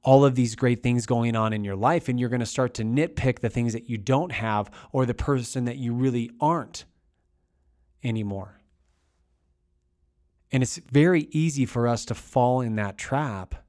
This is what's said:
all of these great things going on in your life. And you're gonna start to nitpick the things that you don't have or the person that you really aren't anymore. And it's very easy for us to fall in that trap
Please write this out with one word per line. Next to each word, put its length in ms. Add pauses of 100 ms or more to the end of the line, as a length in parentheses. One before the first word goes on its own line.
all 220
of 100
these 200
great 280
things 220
going 300
on 180
in 100
your 140
life. 320
And 100
you're 100
gonna 160
start 300
to 80
nitpick 560
the 100
things 220
that 180
you 80
don't 360
have 360 (220)
or 140
the 80
person 520
that 120
you 160
really 360 (120)
aren't 420 (1200)
anymore. 540 (1900)
And 100
it's 160 (140)
very 400
easy 340
for 220
us 180
to 80
fall 460
in 160
that 220
trap 580 (140)